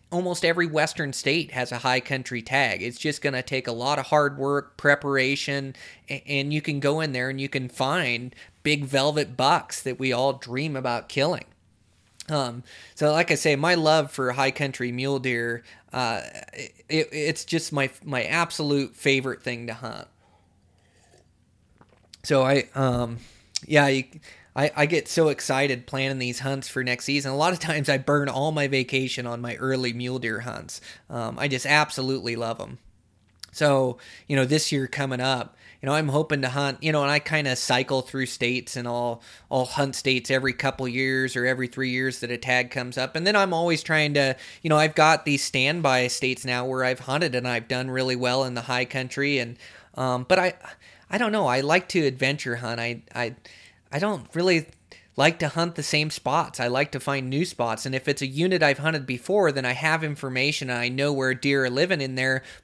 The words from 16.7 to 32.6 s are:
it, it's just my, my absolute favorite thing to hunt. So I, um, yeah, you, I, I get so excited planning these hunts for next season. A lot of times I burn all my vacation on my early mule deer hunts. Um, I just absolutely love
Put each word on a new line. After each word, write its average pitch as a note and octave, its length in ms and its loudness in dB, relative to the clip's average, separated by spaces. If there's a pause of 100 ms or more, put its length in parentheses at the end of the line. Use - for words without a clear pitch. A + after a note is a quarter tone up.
it, D#3 240 0
it's D3+ 320 -4
just D#3+ 280 -4
my, C#3 180 0 (140)
my C3 200 -2
absolute C#3+ 720 -2
favorite C3+ 460 0
thing A#2+ 240 -6
to A2+ 80 -8
hunt. A#2 340 -12 (2250)
So C3+ 200 4
I, C3+ 320 4
um, B2 440 0 (480)
yeah, C#3+ 200 6
you, C3+ 180 2 (520)
I, C#3+ 180 2
I D3+ 120 2
get D#3 200 0
so D#3+ 220 4
excited C3+ 580 0
planning C3+ 320 -4
these B2 220 -4
hunts C3+ 260 -4
for C3 160 -6
next B2 220 -2
season. C#3 260 -2
A C3+ 60 -2
lot E3 160 2
of F3 80 -4
times D3+ 280 -2
I C#3 100 2
burn C#3+ 300 2
all C3+ 220 0
my D3 160 0
vacation C3 600 -2
on A#2+ 140 -6
my A#2+ 160 -6
early B2+ 360 0
mule B2 260 -4
deer A2+ 220 -4
hunts. - 400 -10 (280)
Um, A#2+ 300 -6
I C3+ 80 -2
just C3 200 -2
absolutely C3 680 0
love A2+ 260 -4